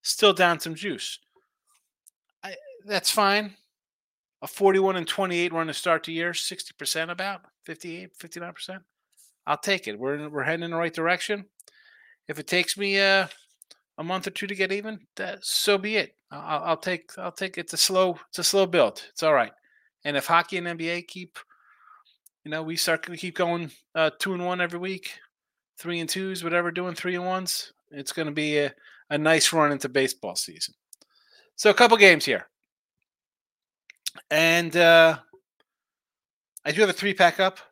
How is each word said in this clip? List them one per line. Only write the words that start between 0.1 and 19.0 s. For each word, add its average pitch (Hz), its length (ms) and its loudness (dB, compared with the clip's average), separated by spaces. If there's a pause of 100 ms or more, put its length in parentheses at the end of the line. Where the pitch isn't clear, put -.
down 175 260 2
some 165 160 -10
juice. 165 440 -10 (1200)
I, 202 120 -14 (300)
that's 196 260 -2
fine. 202 420 2 (880)
A 139 60 -14
forty-one 190 480 2
and 165 120 -6
twenty-eight 175 460 -2
run 165 140 -2
to 151 60 -8
start 160 300 0
the 165 100 -10
year, 170 200 -4
sixty - 400 -8
percent 160 380 -6
about, 185 300 -8 (240)
fifty-eight, 170 520 -14
fifty-nine 175 360 -14
percent. 190 280 -14 (640)
I'll 147 120 -2
take 190 300 -4
it. 104 120 -10
We're, 147 300 -6
we're 147 140 -6
heading 165 200 -2
in 170 80 -8
the 165 60 -4
right 165 160 -2
direction. 180 520 -2 (840)
If 147 120 -10
it 147 80 -14
takes 175 300 0
me, 196 220 0
uh, 196 280 4 (680)
a 156 60 -12
month 180 220 -6
or 196 60 -6
two - 160 -8
to 202 80 -8
get 190 160 -2
even, 208 280 -8 (160)
that, - 280 -10
so - 340 2
be 214 200 -2
it. - 180 -4 (160)
I'll, 147 320 -6
I'll 160 140 0
take, 175 400 -6
I'll 185 140 -10
take, 185 260 -8
it's 170 160 -10
a 160 40 -6
slow, 185 400 2 (120)
it's - 100 -10
a 175 40 -6
slow 196 220 4
build. 160 440 2